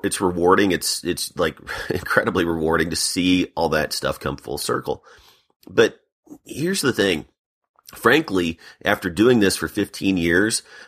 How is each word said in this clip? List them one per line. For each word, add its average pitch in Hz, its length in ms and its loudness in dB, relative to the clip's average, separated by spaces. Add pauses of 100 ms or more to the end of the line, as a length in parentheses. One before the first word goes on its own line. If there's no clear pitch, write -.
it's 98 160 -4
rewarding. 92 500 4
It's, - 320 -2
it's, - 320 -6
like, 80 240 -2 (160)
<laughs> - 140 -8
incredibly - 560 0
rewarding 82 460 0
to 78 40 -4
see 90 600 0
all 82 120 0
that 76 220 0
stuff - 300 -4
come 69 160 -4
full 69 200 -8
circle. - 460 -6 (640)
But 107 320 2 (460)
here's 180 340 -4
the 135 140 2
thing. 85 320 0 (680)
Frankly, 95 640 0 (260)
after 101 240 -2
doing 110 320 4
this 95 160 4
for 82 120 -6
fifteen 95 500 -2
years, 87 460 0 (240)